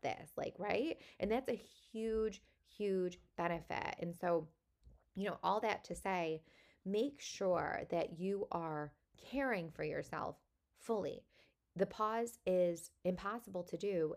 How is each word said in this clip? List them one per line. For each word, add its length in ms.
this?" 340
Like, 220
right? 420
And 100
that's 180
a 60
huge, 880
huge 540
benefit. 640
And 160
so, 320
you 140
know, 160
all 160
that 240
to 100
say, 480
make 360
sure 720
that 280
you 320
are 420
caring 540
for 140
yourself 520
fully. 440
The 100
pause 580
is 460
impossible 580
to 140
do 400